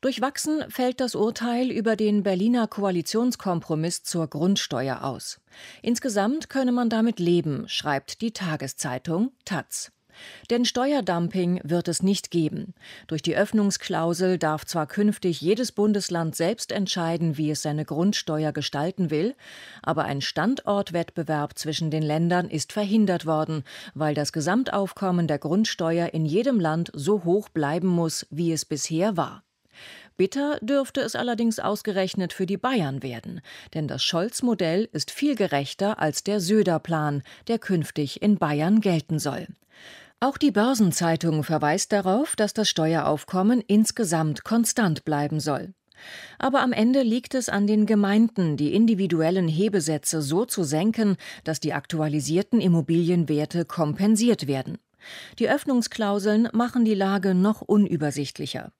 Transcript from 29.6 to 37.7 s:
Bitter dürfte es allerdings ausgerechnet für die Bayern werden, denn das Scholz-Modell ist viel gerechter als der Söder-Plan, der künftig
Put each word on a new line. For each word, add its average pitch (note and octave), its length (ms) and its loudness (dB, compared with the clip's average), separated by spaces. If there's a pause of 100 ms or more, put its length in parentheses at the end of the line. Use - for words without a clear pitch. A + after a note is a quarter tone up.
Bitter C#4 420 0
dürfte C4+ 400 0
es A3+ 160 -4
allerdings A#3 420 0
ausgerechnet F#3+ 760 -2
für F#3+ 100 -2
die F#3+ 140 -4
Bayern E3+ 440 -2
werden, A#2+ 380 -10 (320)
denn D#3 160 -4
das - 140 -4
Scholz-Modell F#3+ 880 0
ist - 180 -4
viel C#4+ 240 0
gerechter G3 640 0
als D3+ 240 -2
der G3+ 180 0
Söder-Plan, E3 840 2 (260)
der A#3 100 0
künftig D3+ 640 -2